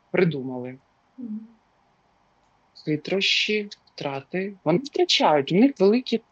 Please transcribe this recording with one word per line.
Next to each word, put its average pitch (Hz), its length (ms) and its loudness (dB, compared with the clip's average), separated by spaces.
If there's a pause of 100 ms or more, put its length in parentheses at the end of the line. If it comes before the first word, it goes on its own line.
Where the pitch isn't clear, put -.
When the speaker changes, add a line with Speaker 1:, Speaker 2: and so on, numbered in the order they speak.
(100)
Speaker 1:
придумали. 131 680 -2 (400)
Speaker 2:
Мгм. 220 220 -12 (1400)
Speaker 1:
Хитрощі, 190 840 -2 (260)
втрати. 143 600 -8 (100)
Вони 156 140 2
втрачають, 226 760 2
у - 20 2
них 247 240 6
великі 220 420 2 (120)